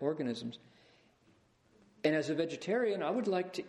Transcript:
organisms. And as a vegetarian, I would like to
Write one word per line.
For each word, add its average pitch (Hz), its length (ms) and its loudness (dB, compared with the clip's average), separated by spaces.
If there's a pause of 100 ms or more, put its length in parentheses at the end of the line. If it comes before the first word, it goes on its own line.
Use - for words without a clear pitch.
organisms. 135 580 -2 (1500)
And 156 100 6
as 151 140 2
a 156 60 2
vegetarian, 180 680 0
I 151 80 0
would 220 160 0
like 185 280 0
to - 140 -6